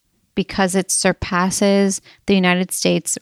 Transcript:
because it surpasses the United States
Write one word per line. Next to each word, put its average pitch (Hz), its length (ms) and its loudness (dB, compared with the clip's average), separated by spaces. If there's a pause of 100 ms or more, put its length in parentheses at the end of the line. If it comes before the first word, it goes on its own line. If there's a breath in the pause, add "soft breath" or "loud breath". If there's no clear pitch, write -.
(360)
because 190 400 -2
it - 160 -2
surpasses 190 1080 0 (240 soft breath)
the 202 100 2
United 180 340 2
States - 520 -2